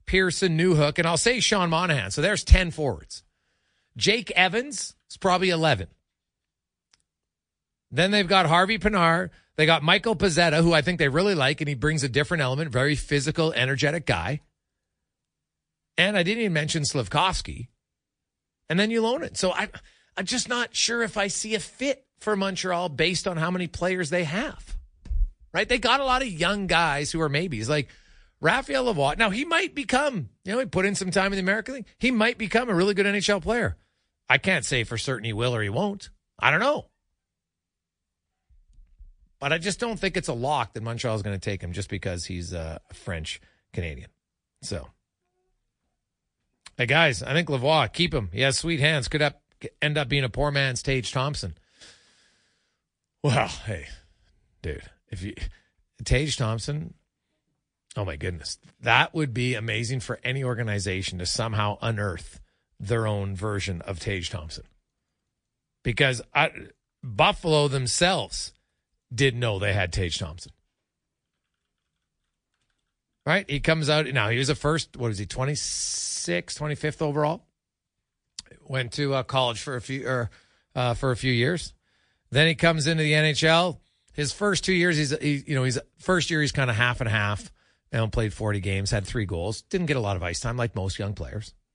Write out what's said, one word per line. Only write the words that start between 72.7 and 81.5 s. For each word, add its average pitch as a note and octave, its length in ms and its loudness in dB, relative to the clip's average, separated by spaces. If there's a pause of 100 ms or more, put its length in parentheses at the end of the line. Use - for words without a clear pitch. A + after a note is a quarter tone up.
Right? F#3 200 2
He C#3+ 120 -2
comes D#3+ 280 2
out, D3+ 200 2
now A#2+ 220 0
he B2 100 0
was C3+ 100 0
a D3 60 2
first, D3+ 420 -2
what A#2+ 140 -2
is G2 80 -6
he, G2+ 80 -6
twenty-sixth, - 1300 -4
twenty-fifth D3+ 420 -4
overall. D3+ 440 0 (1200)
Went C3 280 -2
to, C#3+ 200 0
uh, C3 80 2
college B2 400 0
for C#3 140 -6
a B2 60 -6
few, C3 260 -6
or, B2 240 -2 (440)
uh, B2 200 0
for C3 160 0
a A#2+ 40 0
few B2+ 160 -2
years. B2+ 420 0 (580)